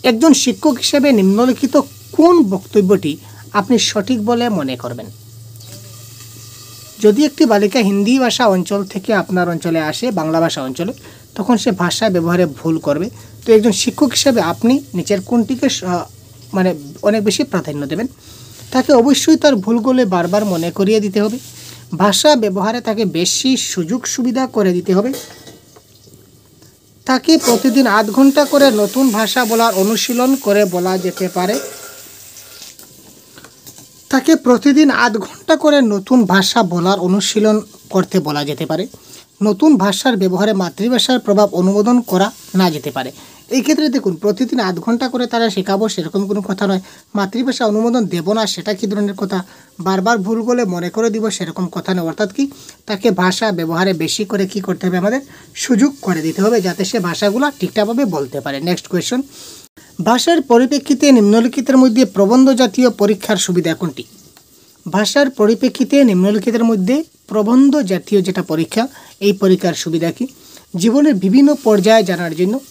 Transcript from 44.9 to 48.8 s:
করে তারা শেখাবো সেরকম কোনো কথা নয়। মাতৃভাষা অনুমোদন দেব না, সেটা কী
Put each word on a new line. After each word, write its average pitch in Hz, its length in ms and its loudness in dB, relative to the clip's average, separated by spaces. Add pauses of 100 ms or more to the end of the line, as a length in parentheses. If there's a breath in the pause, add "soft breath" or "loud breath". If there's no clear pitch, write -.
করে 247 180 -4
তারা 233 220 -2
শেখাবো 196 400 -2
সেরকম 190 380 -6
কোনো 202 140 -4
কথা 190 260 -4
নয়। 190 140 -2 (340 loud breath)
মাতৃভাষা 233 500 -4
অনুমোদন 226 400 0
দেব 170 280 -4
না, 220 140 -2
সেটা 208 260 -6
কী 202 140 -6